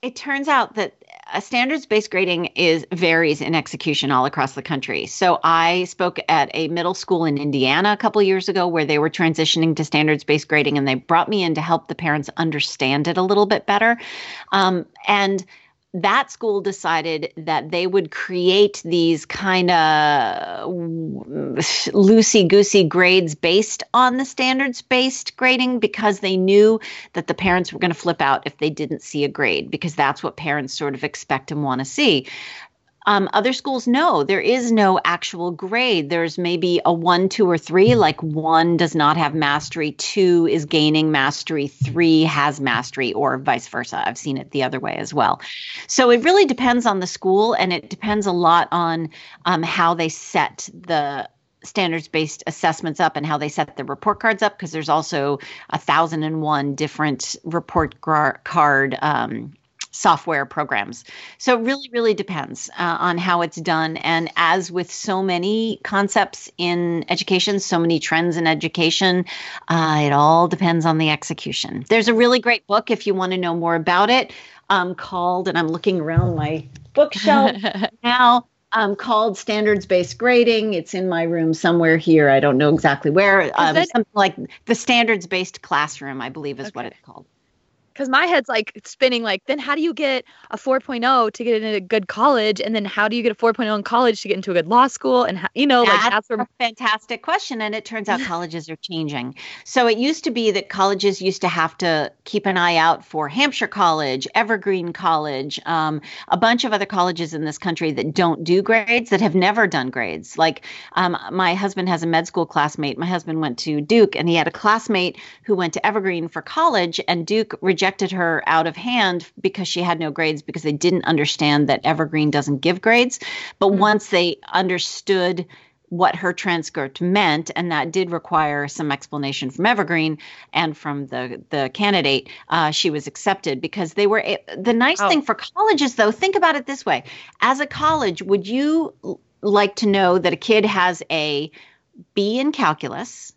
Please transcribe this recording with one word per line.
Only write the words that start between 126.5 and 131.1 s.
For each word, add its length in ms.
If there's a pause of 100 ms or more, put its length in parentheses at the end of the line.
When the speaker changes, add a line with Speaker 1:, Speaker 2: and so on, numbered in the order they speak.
Speaker 1:
meant, 540
and 160
that 200
did 200
require 560
some 240
explanation 580
from 160
Evergreen 540 (340)
and 240
from 300
the, 420